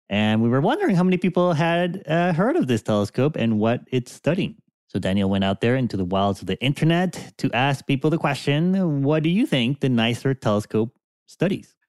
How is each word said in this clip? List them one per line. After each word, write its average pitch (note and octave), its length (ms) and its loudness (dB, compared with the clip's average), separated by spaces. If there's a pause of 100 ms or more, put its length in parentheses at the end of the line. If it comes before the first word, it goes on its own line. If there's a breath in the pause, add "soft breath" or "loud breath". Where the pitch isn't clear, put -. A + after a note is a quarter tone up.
And G#2+ 340 0
we A#2 60 2
were B2+ 120 2
wondering C4+ 340 0
how E3+ 80 2
many F#3 140 2
people F3+ 380 2
had, E3+ 520 0
uh, E3+ 260 0
heard G#3+ 240 0
of A3+ 120 0
this A#2 140 0
telescope A2 520 0
and A2+ 240 0
what A2+ 320 0
it's B2+ 220 -4
studying. F3 440 -4 (300)
So - 120 -6
Daniel F#2+ 320 0
went G2 140 0
out G2 180 -2
there A#2 120 2
into B2 220 -2
the F#2+ 80 -2
wilds G2 380 0
of G2 40 -14
the F#2 160 -4
internet E3 760 0
to C3+ 140 -2
ask C3 340 0
people C#3+ 240 0
the E3 80 0
question, D#3 840 0
"What D3+ 200 2
do D#3+ 80 0
you A3 160 2
think C3 340 0
the C#3 80 0
nicer A#2+ 460 0
telescope G#2+ 640 -2 (300)
studies?" - 480 -4 (140)